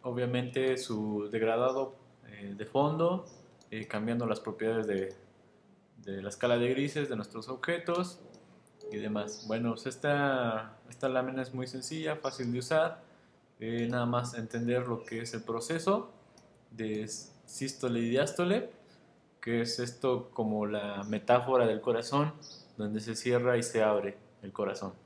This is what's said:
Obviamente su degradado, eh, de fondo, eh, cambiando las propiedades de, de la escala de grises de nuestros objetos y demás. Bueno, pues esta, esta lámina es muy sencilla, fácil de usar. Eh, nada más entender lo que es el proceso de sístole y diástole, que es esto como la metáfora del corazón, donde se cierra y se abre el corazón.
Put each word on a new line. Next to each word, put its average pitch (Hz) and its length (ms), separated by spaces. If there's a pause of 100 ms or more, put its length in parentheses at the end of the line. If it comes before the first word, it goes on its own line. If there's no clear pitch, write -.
Obviamente 123 760
su 107 520
degradado, 120 640 (300)
eh, 101 320
de 107 80
fondo, 160 600 (420)
eh, 107 180
cambiando 117 380
las 107 140
propiedades 110 480
de, 95 280 (840)
de 98 260
la 101 60
escala 120 280
de 120 120
grises 139 380
de 127 80
nuestros 110 340
objetos 170 720 (720)
y 107 60
demás. 107 500
Bueno, 117 260
pues - 120
esta, 127 920 (100)
esta - 180
lámina 131 360
es 123 100
muy 127 140
sencilla, 156 480
fácil 131 360
de 120 60
usar. 156 460 (560)
Eh, 117 320
nada 120 160
más 120 260
entender 120 540
lo 113 160
que 113 180
es 117 140
el 110 80
proceso 165 680 (600)
de 110 360 (380)
sístole 127 540
y 117 100
diástole, 175 640 (680)
que 117 220
es 117 160
esto 123 540
como 107 340
la 104 380
metáfora 120 640
del 107 120
corazón, 135 540 (420)
donde 107 260
se 110 140
cierra 123 400
y 113 60
se 117 220
abre 101 340 (240)
el 98 100
corazón. 95 420 (120)